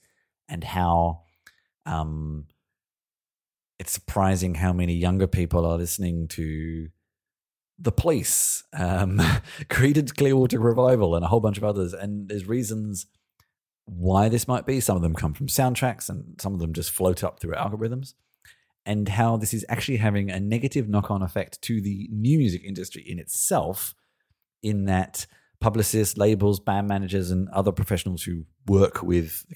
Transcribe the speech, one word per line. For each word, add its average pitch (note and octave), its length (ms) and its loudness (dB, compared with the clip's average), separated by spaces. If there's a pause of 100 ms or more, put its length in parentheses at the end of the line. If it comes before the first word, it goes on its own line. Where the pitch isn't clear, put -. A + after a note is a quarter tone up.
(480)
and E2 160 -8
how, E2+ 580 2 (640)
um, D#2 600 -6 (1300)
it's F#2 140 -10
surprising F#2 640 0
how F2+ 160 2
many F2 220 0
younger F2+ 340 2
people F2 360 2
are E2+ 140 0
listening E2+ 500 -4
to D#2+ 600 -6 (880)
The A#2+ 140 -2
Police, - 800 0
um, F#2+ 460 2
<laughs> - 500 2
Creedence C#3+ 480 4
Clearwater C3 420 4
Revival, A#2 560 4
and E2+ 100 2
a E2+ 40 0
whole A2 120 4
bunch G2+ 180 0
of G#2 60 -4
others. G2 280 0
And G2+ 360 -8
there's G2+ 180 -6
reasons G#2+ 600 -4 (800)
why F#2+ 420 2
this A#2 200 0
might B2+ 160 0
be. C3 160 -2
Some G2 160 0
of E2+ 60 0
them E2 120 2
come D#2 200 -2
from C#3 120 -6
soundtracks, B2+ 640 0
and - 320 -12
some G2 140 -4
of F2 60 -4
them E2 120 -2
just E2 180 -6
float F#2 320 2
up - 180 -6
through D#2+ 140 -6
algorithms. A2+ 600 -6 (720)
And G#2 220 0
how A#2 300 2
this G#2+ 160 -4
is G#2+ 140 -4
actually A#2+ 280 -2
having G2+ 340 0
a F#2 80 -4
negative A#2 520 -2
knock-on G2+ 320 0
effect - 400 -6
to A#2 180 -2
the G2+ 320 -4
new A#2 240 2
music G2+ 280 2
industry F#2 380 -10
in D#3+ 160 -10
itself, - 760 -4 (680)
in G#2 220 -2
that F#2 420 0 (320)
publicists, G#2+ 600 0
labels, G2+ 420 4
band G2+ 260 -2
managers, G2 440 -2
and F#2 180 0
other G2 240 0
professionals F#2 520 -4
who E2+ 200 -8 (220)
work G2 360 4
with E2+ 540 -2